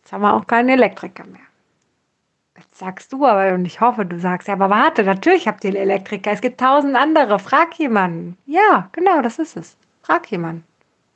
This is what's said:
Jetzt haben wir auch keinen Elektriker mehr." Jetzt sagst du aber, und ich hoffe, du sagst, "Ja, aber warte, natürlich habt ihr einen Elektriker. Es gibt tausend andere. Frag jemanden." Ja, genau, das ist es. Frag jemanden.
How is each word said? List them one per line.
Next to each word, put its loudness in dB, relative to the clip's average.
Jetzt -20
haben -6
wir 2
auch -4
keinen 2
Elektriker 0
mehr." -20
Jetzt -20
sagst -12
du -2
aber, 4
und -2
ich -12
hoffe, 0
du -8
sagst, -4
"Ja, -2
aber 0
warte, 2
natürlich 2
habt -6
ihr -4
einen -4
Elektriker. -4
Es -6
gibt -4
tausend 2
andere. 2
Frag 0
jemanden." -2
Ja, 2
genau, 0
das -4
ist -6
es. -16
Frag -2
jemanden. -8